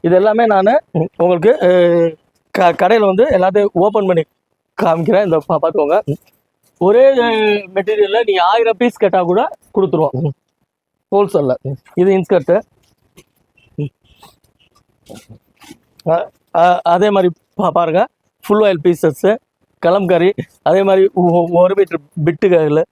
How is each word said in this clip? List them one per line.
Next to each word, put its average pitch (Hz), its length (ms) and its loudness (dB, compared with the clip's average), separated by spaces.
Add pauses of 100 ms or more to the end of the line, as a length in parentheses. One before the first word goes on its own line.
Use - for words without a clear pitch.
இது 170 120 2
எல்லாமே 214 300 2
நான் 202 260 2 (460)
உங்களுக்கு, 180 340 2 (100)
அஹ், 175 480 2 (440)
க-, 175 220 2
கடையில 208 360 0
வந்து 202 200 2
எல்லாத்தையும் 196 440 0
ஓப்பன் 202 340 0
பண்ணி 165 140 0 (540)
காமிக்கிறேன். 170 500 0
இந்த 160 100 0
பா-, 156 220 -2
பார்த்துக்கோங்க. 160 400 -2 (840)
ஒரே, 214 220 4 (160)
அஹ், 214 420 0 (100)
மெட்டீரியல்ல 208 540 -2
நீங்க 190 180 0
ஆயிரம் 220 360 0
பீஸ் 240 240 0
கேட்டா 175 200 0
கூட 180 180 0 (320)
கொடுத்துருவோம் 156 580 -2 (800)
ஹோல்சேல்ல. 175 420 0 (420)
இது 180 160 0
இன்ஸ்கர்ட்டு. 185 440 0 (3500)
அ-, 165 220 -4 (280)
அ-, 175 300 2
அதே 185 240 0
மாதிரி 190 200 0 (260)
பா-, 180 160 -2
பாருங்க, 170 300 -2 (420)
ஃபுல் 214 220 0
ஆயில் 175 180 0
பீசஸ், 170 420 -2 (560)
கலம்கரி, 180 480 0 (340)
அதே 180 200 0
மாதிரி 190 200 2 (120)
ஒ-, 175 380 0
ஒரு 180 220 2
மீட்டர் 180 260 -2 (220)
பிட்டுகள் 160 580 0 (100)